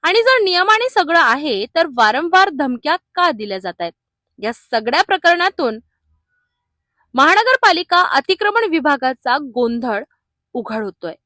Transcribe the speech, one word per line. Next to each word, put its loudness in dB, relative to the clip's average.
आणि 2
जर 2
नियमाने 2
सगळं 2
आहे, 0
तर 0
वारंवार 2
धमक्या -4
का 2
दिल्या -8
जातायत? -8
या -6
सगळ्या -2
प्रकरणातून 0
महानगरपालिका 2
अतिक्रमण 0
विभागाचा -2
गोंधळ -4
उघड -6
होतोय. -10